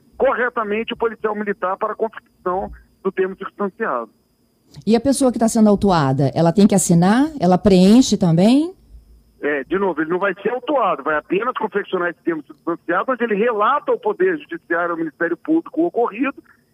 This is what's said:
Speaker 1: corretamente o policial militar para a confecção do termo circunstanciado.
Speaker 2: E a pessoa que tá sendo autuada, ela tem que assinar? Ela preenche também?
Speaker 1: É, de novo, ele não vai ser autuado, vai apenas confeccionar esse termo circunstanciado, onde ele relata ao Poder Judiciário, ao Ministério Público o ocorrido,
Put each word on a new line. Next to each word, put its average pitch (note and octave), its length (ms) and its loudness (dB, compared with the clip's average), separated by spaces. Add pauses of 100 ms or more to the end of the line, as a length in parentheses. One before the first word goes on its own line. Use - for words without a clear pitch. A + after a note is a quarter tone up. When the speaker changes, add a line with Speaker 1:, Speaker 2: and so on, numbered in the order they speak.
(180)
Speaker 1:
corretamente A#3 760 -2
o - 40 -12
policial A3 360 -4
militar G3 440 -6
para G#3+ 160 -6
a - 20 -10
confecção G3+ 720 -8 (320)
do F#3+ 80 -4
termo F#3+ 280 -4
circunstanciado. F#3 720 -8 (760)
Speaker 2:
E A3 120 4
a - 20 2
pessoa C4 320 0
que A3+ 80 -8
tá A3+ 80 2
sendo G#3+ 220 4
autuada, D#3 680 2
ela E3 160 2
tem G3+ 160 4
que G3+ 80 2
assinar? G3 640 2
Ela F3+ 180 2
preenche G3+ 600 6
também? A3+ 560 2 (680)
Speaker 1:
É, D3 220 -2
de F#3 160 -4
novo, E3+ 220 -2
ele D#3 80 -4
não F3 100 -2
vai G3 220 -2
ser G#3 80 -2
autuado, G#3+ 520 -2
vai D3+ 140 -2
apenas G#3+ 420 -4
confeccionar F#3+ 520 -4
esse E3+ 140 -12
termo D#3+ 200 -4
circunstanciado, F3 640 -6
onde A#3+ 140 -2
ele A3 120 -2
relata A#3 540 0
ao A#3 80 0
Poder F3+ 400 -2
Judiciário, E3+ 540 -6
ao E3+ 60 -4
Ministério E3 400 -4
Público - 440 -2
o E4+ 40 2
ocorrido, C#4+ 580 -4 (300)